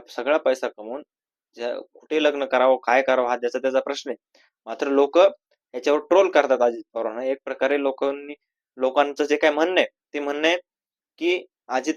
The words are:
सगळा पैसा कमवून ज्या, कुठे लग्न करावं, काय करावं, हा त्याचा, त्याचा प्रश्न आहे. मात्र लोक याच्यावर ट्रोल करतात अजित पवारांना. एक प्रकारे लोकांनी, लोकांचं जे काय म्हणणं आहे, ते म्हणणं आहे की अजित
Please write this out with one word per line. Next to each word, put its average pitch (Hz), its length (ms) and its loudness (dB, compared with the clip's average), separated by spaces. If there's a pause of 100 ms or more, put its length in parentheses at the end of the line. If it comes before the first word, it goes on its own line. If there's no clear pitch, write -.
सगळा 139 280 -2
पैसा 131 300 -2
कमवून 113 360 -12 (520)
ज्या, 120 200 -8 (180)
कुठे 151 300 -4
लग्न 143 220 0
करावं, 131 320 4
काय 127 240 2
करावं, 127 280 0
हा 123 80 0
त्याचा, 120 220 -4
त्याचा 131 200 0
प्रश्न 139 320 -8
आहे. 107 60 -8 (480)
मात्र 113 220 -6
लोक 139 300 2
याच्यावर 147 840 0
ट्रोल 180 320 2
करतात 131 300 4
अजित 117 220 0 (100)
पवारांना. 113 300 -8
एक 135 220 -4
प्रकारे 135 360 -2
लोकांनी, 139 520 -4 (440)
लोकांचं 139 460 0
जे 147 120 0
काय 151 160 2
म्हणणं 165 300 0
आहे, 110 60 0 (260)
ते 147 60 -6
म्हणणं 147 280 -4
आहे 175 100 0 (600)
की 175 280 -2 (220)
अजित 131 300 -4